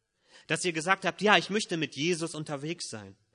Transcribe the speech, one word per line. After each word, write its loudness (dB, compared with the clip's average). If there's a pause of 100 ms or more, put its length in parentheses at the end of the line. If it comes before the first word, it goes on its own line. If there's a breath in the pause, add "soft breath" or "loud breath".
(480 loud breath)
dass -2
ihr 0
gesagt 0
habt, -2
ja, 8
ich 0
möchte -2
mit -4
Jesus -2
unterwegs -8
sein -14 (180)